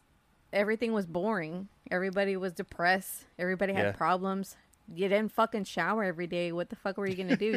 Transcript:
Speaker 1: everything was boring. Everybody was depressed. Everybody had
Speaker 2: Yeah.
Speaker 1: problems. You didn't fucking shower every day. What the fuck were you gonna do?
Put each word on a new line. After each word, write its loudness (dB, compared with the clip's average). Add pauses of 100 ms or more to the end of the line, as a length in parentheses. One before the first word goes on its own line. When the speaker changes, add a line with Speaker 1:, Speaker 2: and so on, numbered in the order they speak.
(520)
Speaker 1:
everything 2
was 0
boring. -2 (220)
Everybody 0
was -4
depressed. 0 (120)
Everybody 0
had 2
Speaker 2:
Yeah. 2
Speaker 1:
problems. 0 (360)
You 0
didn't 2
fucking 2
shower 0
every -2
day. -2
What -4
the -12
fuck -4
were -2
you 0
gonna 0
do? 0 (100)